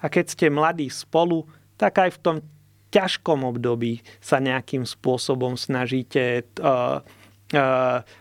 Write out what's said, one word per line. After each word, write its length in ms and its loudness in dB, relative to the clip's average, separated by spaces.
A 80 -4
keď 120 2
ste 160 4
mladí 320 0
spolu, 640 0
tak 160 2
aj 160 4
v 80 -20
tom 160 0
ťažkom 560 0
období 560 -2
sa 240 0
nejakým 400 -2
spôsobom 720 -2
snažíte, 880 -2
eh, 20 -20
eh, 1500 -2